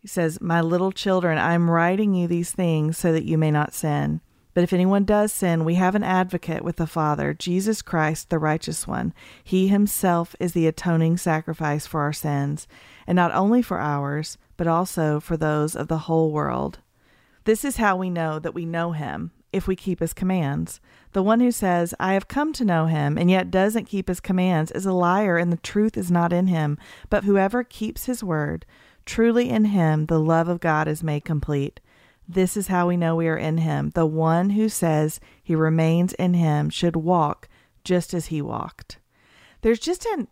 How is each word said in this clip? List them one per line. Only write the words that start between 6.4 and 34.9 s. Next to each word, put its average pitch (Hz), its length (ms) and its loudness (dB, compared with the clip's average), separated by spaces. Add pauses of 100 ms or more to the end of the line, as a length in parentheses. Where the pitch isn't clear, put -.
with 165 140 -6
the 160 100 -2
Father, 147 480 -2
Jesus 190 480 -2
Christ, 156 480 -2
the 165 80 0
righteous 156 480 -2
one. - 260 -4 (300)
He 185 260 2
himself 196 680 2
is 175 140 -2
the 165 160 2
atoning 165 480 0
sacrifice 156 680 -2
for 156 160 -4
our 147 100 -2
sins, 147 560 -4 (400)
and 180 80 2
not 175 180 2
only 214 260 2
for 208 200 -4
ours, 143 580 -4 (180)
but 165 120 -2
also 160 500 0
for 165 180 -4
those 156 380 0
of - 140 -8
the 160 100 -2
whole 160 320 0
world. 147 480 -4 (680)
This 220 200 2
is 277 120 -4
how 208 200 2
we 185 120 -4
know 160 300 -4
that 156 160 -8
we 170 100 -6
know 170 280 -4
him, 156 400 -8 (200)
if 190 140 -2
we 190 100 0
keep - 240 -4
his 165 120 -2
commands. 165 680 -2 (320)
The 196 100 0
one 220 180 4
who 247 120 4
says, 175 480 0
'I 190 140 0
have 196 140 0
come 302 260 -2
to 254 100 -4
know 165 220 2
him,' 151 300 0
and 175 140 4
yet 185 200 2
doesn't 196 340 2
keep 196 240 -6
his 180 120 -4
commands 180 520 0
is 190 120 -6
a 196 80 0
liar, 180 460 2
and 175 140 2
the 165 60 0
truth - 380 -2
is 175 140 -4
not 170 220 2
in 180 160 2
him. 151 280 0 (320)
But 208 160 0
whoever 196 380 2
keeps - 440 -8
his 240 180 -6
word, 160 420 -4 (400)
truly 233 420 2
in 220 180 2
him 160 400 2
the 160 120 2
love 165 300 2
of 175 120 -2
God 156 280 0
is 151 140 -4
made 147 220 -4
complete. 147 560 -4 (480)
This 185 280 0
is 202 100 -4
how 180 220 2
we 175 80 2
know 165 180 0
we 165 140 0
are 160 80 0
in 160 220 -2
him. 151 360 -2
The 165 100 2
one 160 460 2
who 214 180 2
says 156 520 0 (220)